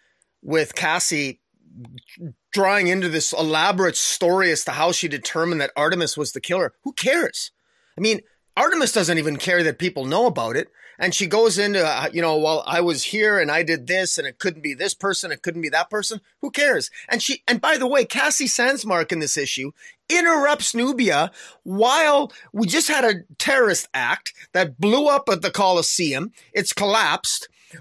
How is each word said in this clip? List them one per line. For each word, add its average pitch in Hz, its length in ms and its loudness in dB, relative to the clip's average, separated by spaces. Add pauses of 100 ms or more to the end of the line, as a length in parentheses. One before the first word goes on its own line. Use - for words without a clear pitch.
(420)
with 151 340 -2
Cassie 156 640 -2 (1120)
drawing 196 360 4
into 185 200 0
this 156 240 -2
elaborate 165 640 0
story 180 560 2
as 147 140 -2
to 147 60 -4
how 156 200 0
she 170 160 -2
determined 160 540 -4
that 139 140 -2
Artemis 160 420 0
was 151 160 -6
the 131 80 -10
killer. 143 320 -2 (100)
Who 285 80 -8
cares? - 600 -2 (460)
I 160 40 -10
mean, 214 200 0 (360)
Artemis 294 340 2
doesn't 175 260 2
even 151 200 -2
care 175 260 2
that 151 160 -2
people 170 260 -4
know 175 200 2
about 123 320 -2
it. 165 100 -2 (320)
And 180 160 0
she 196 100 -2
goes 208 320 4
into, 202 260 2
uh, 147 300 0
you 170 80 -2
know, 160 160 2
"Well, 156 300 2
I 170 140 0
was 165 240 0
here 214 340 2
and 156 100 0
I 160 140 2
did 151 240 -2
this 180 320 0
and 143 80 -6
it 127 100 -12
couldn't 160 240 -6
be 147 140 -6
this 175 180 -4
person, 190 380 -4
it 143 100 -8
couldn't 170 220 -6
be 151 60 -6
that 160 200 0
person." 214 320 -6 (200)
Who 277 100 -8
cares? 269 400 0 (180)
And 233 140 -2
she, - 240 -4
and 240 120 2
by 302 180 2
the 254 100 0
way, 254 180 2
Cassie 285 400 0
Sandsmark 202 640 0
in 170 80 -2
this 147 160 -2
issue 139 360 -6 (380)
interrupts 302 640 2
Nubia 233 560 2 (320)
while 277 680 2 (220)
we 208 140 0
just 294 200 2
had 294 180 2
a 196 180 2 (160)
terrorist 240 560 2
act 131 380 -2 (200)
that 170 260 0
blew 233 280 4
up 277 200 2
at 185 140 0
the 196 80 -2
Coliseum. 180 840 0 (200)
It's - 200 -2
collapsed. 196 760 0 (340)